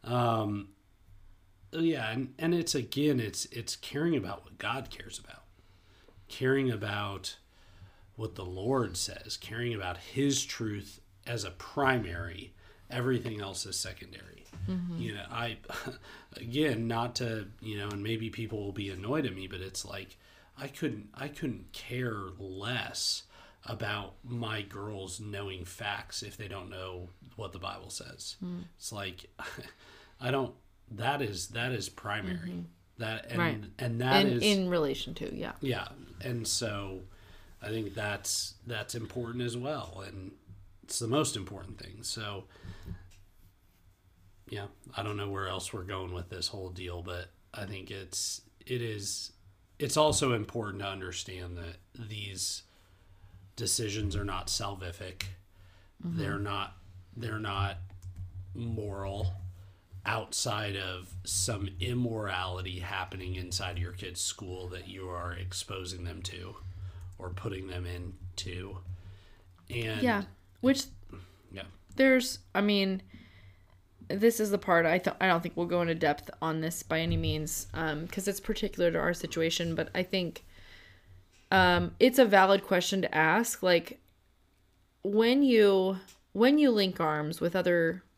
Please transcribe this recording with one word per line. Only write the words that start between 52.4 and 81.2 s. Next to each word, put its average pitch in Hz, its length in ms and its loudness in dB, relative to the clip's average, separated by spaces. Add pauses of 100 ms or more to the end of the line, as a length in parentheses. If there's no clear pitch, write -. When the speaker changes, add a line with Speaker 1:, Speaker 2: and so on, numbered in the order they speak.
Speaker 1:
decisions 104 580 0
are 101 100 0
not 92 240 -4
salvific. 92 760 -4 (840)
Speaker 2:
Mm-hmm. 170 140 -2
Speaker 1:
They're 101 200 0
not, 101 380 -4 (400)
they're 110 220 -4
not 98 400 0 (760)
moral 101 800 -2 (720)
outside 107 720 0
of 92 380 -6 (100)
some 98 440 0 (120)
immorality 95 1000 0
happening 92 560 -4
inside 90 420 -4
your 90 140 -2
kid's 90 280 -8
school 90 480 -6
that 92 180 -10
you 95 220 -10
are 87 240 -4
exposing 90 720 -6
them 85 180 -6
to 90 320 -8 (640)
or 92 120 -8
putting 95 380 -6
them 90 180 -6
into. 90 920 -8 (1000)
And 220 280 0
Speaker 2:
Yeah, 220 200 4 (380)
which 269 240 4 (640)
Speaker 1:
Yeah. 95 120 -10 (340)
Speaker 2:
there's, 262 440 6 (140)
I 196 60 4
mean, 196 400 4 (1080)
this 226 320 6
is 214 100 2
the 202 80 4
part 170 260 6
I 165 140 6
th-, - 220 2
I 185 80 6
don't 170 140 6
think 170 140 -4
we'll 175 100 2
go 175 140 2
into 165 140 2
depth 156 340 2 (140)
on 160 180 0
this 165 220 -2
by 160 180 2
any 165 160 2
means, 156 560 0
um, 156 340 0
'cause 190 220 -2
it's 196 120 -2
particular 190 500 2
to 165 80 0
our 165 160 2
situation, 165 600 0
but 160 200 0
I 185 80 2
think, 180 420 -2 (1080)